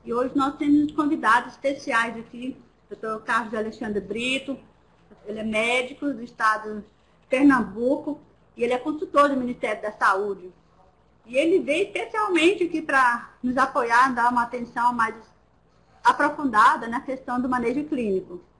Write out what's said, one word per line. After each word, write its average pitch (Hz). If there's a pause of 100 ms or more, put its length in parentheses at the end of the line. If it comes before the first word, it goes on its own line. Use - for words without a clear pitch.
E 233
hoje 254
nós 285
temos 294
convidados 247
especiais 233
aqui, 247 (280)
doutor 220
Carlos 226
Alexandre 220
Brito, 254 (640)
ele 214
é 214
médico 240
do 226
estado 214 (380)
de -
Pernambuco 262 (340)
e 226
ele 240
é 247
consultor 285
do 262
Ministério 240
da 208
Saúde. 196 (720)
E 247
ele 330
veio 302
especialmente 370
aqui 320
pra 262 (120)
nos 247
apoiar, 254
dar 240
uma 247
atenção 240
mais 226 (920)
aprofundada 269
na 233
questão 254
do 254
manejo 247
clínico. 190 (180)